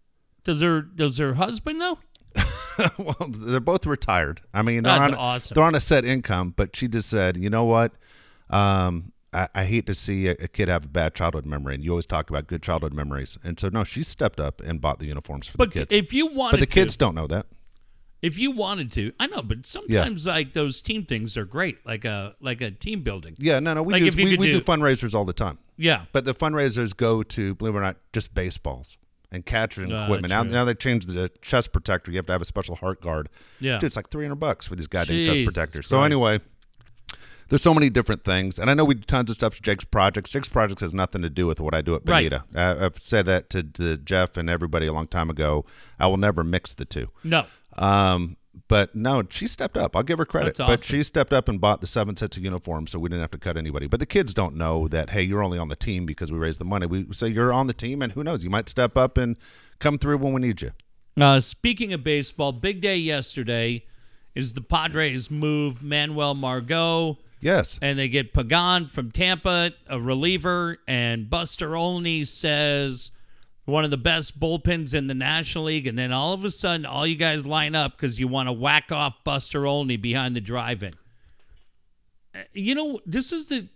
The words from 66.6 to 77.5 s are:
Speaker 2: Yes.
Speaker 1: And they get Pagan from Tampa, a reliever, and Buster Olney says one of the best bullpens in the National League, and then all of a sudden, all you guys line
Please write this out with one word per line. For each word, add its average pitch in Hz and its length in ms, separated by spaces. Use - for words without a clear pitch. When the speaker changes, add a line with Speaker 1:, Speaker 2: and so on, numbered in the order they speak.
Speaker 2:
Yes. 160 400
Speaker 1:
And 139 180
they 135 100
get 123 260
Pagan 170 540
from 120 240
Tampa, 180 600
a 131 120
reliever, 170 800
and 117 420
Buster 165 460
Olney 170 480
says 143 880
one 151 180
of 147 80
the 139 40
best 147 440
bullpens 165 540
in 139 120
the 135 80
National 156 500
League, 156 220
and 117 100
then 127 160
all 143 200
of 190 120
a 208 60
sudden, 170 340
all 139 220
you 165 80
guys 151 320
line 151 300